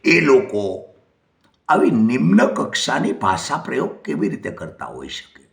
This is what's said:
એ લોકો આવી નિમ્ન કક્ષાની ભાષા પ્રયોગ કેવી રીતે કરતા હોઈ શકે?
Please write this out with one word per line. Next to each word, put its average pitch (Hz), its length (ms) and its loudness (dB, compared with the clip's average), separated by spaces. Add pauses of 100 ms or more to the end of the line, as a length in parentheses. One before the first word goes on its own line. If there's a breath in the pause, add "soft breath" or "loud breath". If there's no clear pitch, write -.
એ 170 160 4
લોકો 117 420 2 (1040)
આવી 220 220 4 (160)
નિમ્ન 151 340 4 (140)
કક્ષાની - 580 -4 (120)
ભાષા 160 340 -2
પ્રયોગ 165 340 -4 (100)
કેવી 190 300 -4
રીતે - 200 -10
કરતા 80 420 -14
હોઈ 67 220 -14
શકે? - 260 -20 (100)